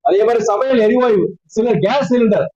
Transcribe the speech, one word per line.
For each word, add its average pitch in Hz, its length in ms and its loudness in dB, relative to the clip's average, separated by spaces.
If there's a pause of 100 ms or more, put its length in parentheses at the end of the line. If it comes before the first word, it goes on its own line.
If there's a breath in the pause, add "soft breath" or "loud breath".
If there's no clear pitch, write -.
அதே - 220 0
மாதிரி 226 200 0
சமையல் 233 360 -2
எரிவாயு, 220 420 2 (240)
சிலர் 220 340 -2
கேஸ் 233 300 -2
சிலிண்டர் 214 360 0 (100)